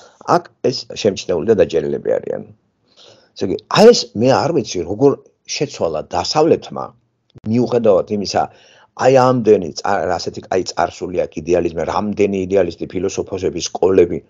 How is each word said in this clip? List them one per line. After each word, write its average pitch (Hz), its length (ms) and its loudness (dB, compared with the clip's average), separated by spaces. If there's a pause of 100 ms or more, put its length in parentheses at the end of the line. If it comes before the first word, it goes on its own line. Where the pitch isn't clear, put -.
(240)
აქ 175 200 0 (140)
ეს 131 180 -2 (140)
შემჩნეული 90 560 -2
და 113 100 4
დაჭერილები 73 540 0
არიან. - 320 -4 (960)
ესე 101 60 -6
იგი, 95 120 -2 (100)
აი 208 220 4
ეს 240 120 6 (100)
მე 113 200 0
არ 135 220 2
ვიცი, 110 280 -4
როგორ 107 320 2 (320)
შეცვალა 82 600 -4
დასავლეთმა, 90 800 -2 (560)
მიუხედავად 113 720 2
იმისა, 101 320 -2 (540)
აი 131 180 4
ამდენი 110 560 4
წა-, 98 360 -4
ასეთი - 360 -6
კაი 95 220 -2
წარსული 87 580 -4
აქვს 76 160 -8
იდეალიზმი, 85 440 -2
რამდენი 98 580 -2
იდეალისტი, 90 460 -2
ფილოსოფოსები, 90 760 -4
სკოლები. 87 580 2 (120)